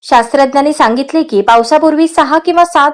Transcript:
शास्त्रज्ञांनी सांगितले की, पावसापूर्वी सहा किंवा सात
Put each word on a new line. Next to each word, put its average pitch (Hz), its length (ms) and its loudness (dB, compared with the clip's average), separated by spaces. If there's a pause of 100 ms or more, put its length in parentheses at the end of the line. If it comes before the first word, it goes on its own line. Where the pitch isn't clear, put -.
शास्त्रज्ञांनी 277 720 0
सांगितले 277 500 -2
की, 214 180 -2
पावसापूर्वी 302 640 2
सहा 311 300 0
किंवा 339 280 0
सात 302 280 0